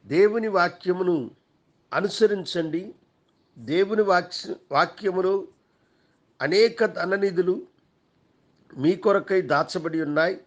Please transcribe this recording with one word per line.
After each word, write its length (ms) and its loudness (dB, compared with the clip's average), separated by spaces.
దేవుని 420 2
వాక్యమును 840 -2
అనుసరించండి. 1000 -2
దేవుని 440 0
వాక్స్-, 520 0
వాక్యములో 760 0
అనేక 440 2
ధననిధులు 760 -2
మీ 180 2
కొరకై 460 2
దాచబడి 600 -2
ఉన్నాయి. 460 -2